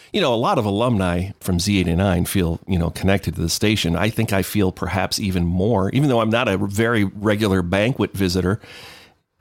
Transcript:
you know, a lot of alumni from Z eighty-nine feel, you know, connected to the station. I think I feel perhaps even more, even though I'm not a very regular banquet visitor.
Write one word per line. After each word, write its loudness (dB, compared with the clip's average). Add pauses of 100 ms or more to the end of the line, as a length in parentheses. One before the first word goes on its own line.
(120)
you 0
know, 2
a 2
lot 0
of 0
alumni 0
from 0
Z 2
eighty-nine 2
feel, 0
you 0
know, 0
connected -2
to -6
the -2
station. 0
I 0
think -2
I 2
feel 0
perhaps -4
even 0
more, 0
even 2
though 2
I'm 0
not 2
a 2
very 0
regular 0
banquet 0
visitor. 0 (840)